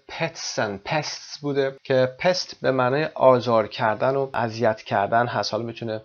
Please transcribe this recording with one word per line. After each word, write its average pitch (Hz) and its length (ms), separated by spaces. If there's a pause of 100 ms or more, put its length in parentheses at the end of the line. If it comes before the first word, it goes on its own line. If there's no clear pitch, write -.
(100)
pets - 460
and 104 340
pests - 500
بوده 139 420
که 127 360
پست - 440
به 135 80
معنای 131 340
آزار 120 600
کردن 120 500
و 135 180
اذیت 113 480
کردن 107 440
هست. 120 260
حالا 110 120
می‌تونه 113 400